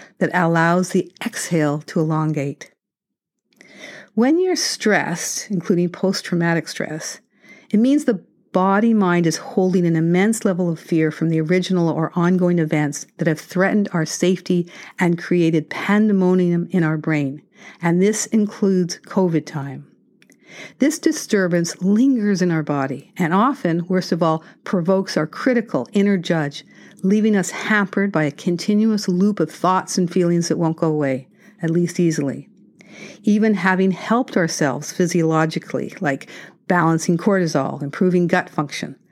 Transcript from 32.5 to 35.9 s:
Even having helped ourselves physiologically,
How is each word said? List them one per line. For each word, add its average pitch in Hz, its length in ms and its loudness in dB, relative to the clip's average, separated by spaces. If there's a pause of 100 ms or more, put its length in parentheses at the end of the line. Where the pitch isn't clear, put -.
Even 214 320 2
having 185 380 2
helped 233 440 -2
ourselves 147 560 -2
physiologically, 160 1080 -2